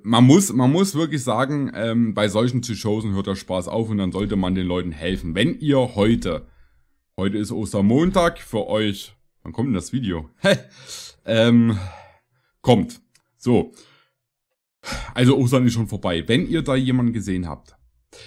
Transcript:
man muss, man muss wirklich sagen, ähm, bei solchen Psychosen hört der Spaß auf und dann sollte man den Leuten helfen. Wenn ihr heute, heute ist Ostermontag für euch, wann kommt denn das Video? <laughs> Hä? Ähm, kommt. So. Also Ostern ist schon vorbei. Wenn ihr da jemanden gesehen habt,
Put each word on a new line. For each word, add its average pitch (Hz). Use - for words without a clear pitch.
man 113
muss, 175
man 127
muss 190
wirklich 151
sagen, 131
ähm, 113
bei 104
solchen 117
Psychosen 107
hört 98
der 95
Spaß 92
auf 113
und 107
dann 92
sollte 101
man 92
den 92
Leuten 90
helfen. 82
Wenn 131
ihr 135
heute, 104
heute 98
ist 104
Ostermontag 143
für -
euch, 104
wann 80
kommt 123
denn 120
das 87
Video? 90
<laughs> -
Hä? 185
Ähm, 117
kommt. 107
So. 120
Also 127
Ostern 127
ist 117
schon 117
vorbei. 90
Wenn 127
ihr 160
da 139
jemanden 127
gesehen 98
habt, -